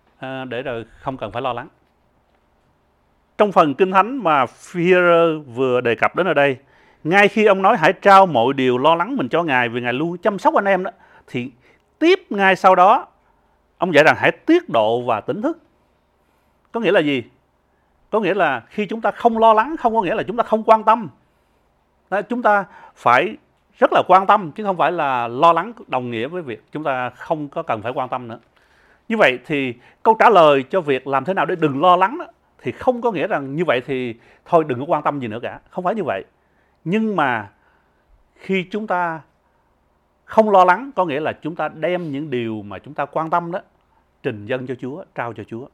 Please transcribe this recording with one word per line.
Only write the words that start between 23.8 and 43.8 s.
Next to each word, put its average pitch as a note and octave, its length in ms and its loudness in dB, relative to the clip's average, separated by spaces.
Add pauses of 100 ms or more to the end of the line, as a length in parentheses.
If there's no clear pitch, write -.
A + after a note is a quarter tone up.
là C#3 140 2
quan F#3+ 200 4
tâm, G3+ 240 2
chứ G#3+ 120 -12
không G3 140 -4
phải D#3 140 2
là C3+ 360 -2
lo D3 260 2
lắng F3+ 200 -2 (140)
đồng B2 240 -6
nghĩa A#2 160 -6
với F3+ 140 -10
việc B2+ 300 -12
chúng D3+ 120 -10
ta B2+ 260 -4
không D3+ 400 -8
có D#3+ 140 -10
cần A2+ 180 -6
phải A2+ 100 -6
quan B2+ 180 -6
tâm B2 180 -8
nữa. A2+ 120 -16 (680)
Như A3+ 100 -4
vậy C#3 280 4
thì C3+ 280 -4 (300)
câu A3 160 4
trả G#3+ 100 6
lời D3+ 340 6
cho F#3+ 180 -2
việc C#3+ 260 -4
làm C3+ 180 -2
thế C#3 80 -4
nào F3 120 -2
để F3 100 -4
đừng D3+ 260 -2
lo F3+ 140 6
lắng G3 220 0
đó, E4+ 80 -12 (320)
thì - 140 -8
không B3 300 -4
có A#3+ 100 0
nghĩa E3+ 160 -4
rằng C#3+ 280 -6
như E3+ 100 -4
vậy C3 200 0
thì B2+ 300 -6 (300)
thôi E3 220 2
đừng B2 120 -4
có C#3 80 -8
quan D#3 160 -2
tâm D3 160 -2
gì B2 80 -8
nữa G#2+ 140 -8
cả. A2 180 -12 (100)
Không F#3 140 -10
phải F3+ 120 -2
như G#3 80 -6
vậy. G2 200 -4 (600)
Nhưng G#3+ 320 -2
mà A#2+ 340 -2 (840)
khi F#3+ 280 -4
chúng G#3 240 -8
ta E3+ 340 -4 (1040)
không A3 240 2
lo F#3 160 6
lắng, G#3+ 300 0
có F#3 100 0
nghĩa D3 140 -4
là C#3+ 140 -4
chúng D#3 220 -10
ta D#3 120 -6
đem E3 440 -6
những C#3+ 180 -8
điều A2+ 320 -6
mà G2+ 180 -14
chúng C3+ 140 -20
ta D3 120 -6
quan D#3+ 240 -8
tâm F3 220 -4
đó, F#3 80 -8 (640)